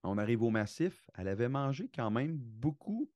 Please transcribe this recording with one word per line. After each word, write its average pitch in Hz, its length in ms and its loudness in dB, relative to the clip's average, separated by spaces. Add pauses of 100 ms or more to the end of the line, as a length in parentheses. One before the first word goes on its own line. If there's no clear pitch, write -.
On 95 140 0
arrive 110 260 2
au 117 80 4
massif, 110 640 -2
elle 92 140 -4
avait 107 200 2
mangé 139 460 0
quand 113 160 0
même 143 280 0
beaucoup 147 760 -4